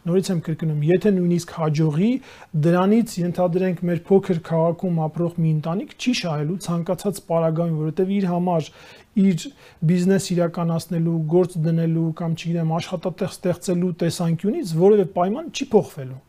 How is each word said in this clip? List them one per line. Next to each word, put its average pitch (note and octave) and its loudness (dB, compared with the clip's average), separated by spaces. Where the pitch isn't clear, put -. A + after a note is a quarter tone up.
նորից F3 0
եմ F3+ 0
կրկնում, D#3 -4
եթե F3 4
նույնիսկ F3 0
հաջողի, D#3+ 0
դրանից, F3+ 2
ենթադրենք, F3+ 0
մեր F3 0
փոքր F#3+ 2
քաղաքում E3 0
ապրող D#3+ -2
մի D#3+ 2
ընտանիք E3 -4
չի - -2
շահելու D#3 -4
ցանկացած E3+ -4
պարագայում, E3 0
որովհետև D#3 -2
իր G3+ 0
համար, F3 0
իր F#3+ 2
բիզնես F3+ 2
իրականացնելու, E3+ -2
գործ F3 2
դնելու E3 0
կամ, E3 -4
չգիտեմ, E3 -2
աշխատատեղ E3+ -6
ստեղծելու F3+ -2
տեսանկյունից E3+ -2
որևէ F#3+ 6
պայման G#3+ -2
չի - -6
փոխվելու։ C3+ -2